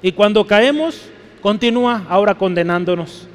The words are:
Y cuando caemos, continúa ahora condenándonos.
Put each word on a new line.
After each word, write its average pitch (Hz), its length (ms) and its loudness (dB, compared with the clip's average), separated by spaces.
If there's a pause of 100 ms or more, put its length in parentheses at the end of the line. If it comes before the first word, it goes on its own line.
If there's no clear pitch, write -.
Y 185 80 0
cuando 208 340 2
caemos, 277 560 0 (400)
continúa 233 680 0
ahora 196 280 2
condenándonos. 175 1000 -4